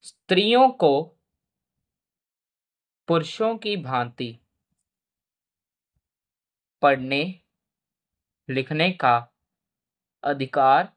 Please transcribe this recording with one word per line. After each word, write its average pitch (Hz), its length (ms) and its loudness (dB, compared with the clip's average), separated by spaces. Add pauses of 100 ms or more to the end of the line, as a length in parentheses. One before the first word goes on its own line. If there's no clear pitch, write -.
स्त्रियों 220 680 2
को 156 320 2 (2000)
पुरुषों 170 500 -2
की 208 180 -6
भांति 123 600 -8 (2500)
पढ़ने 139 580 0 (1080)
लिखने 151 420 -4
का 131 240 2 (1080)
अधिकार 139 720 0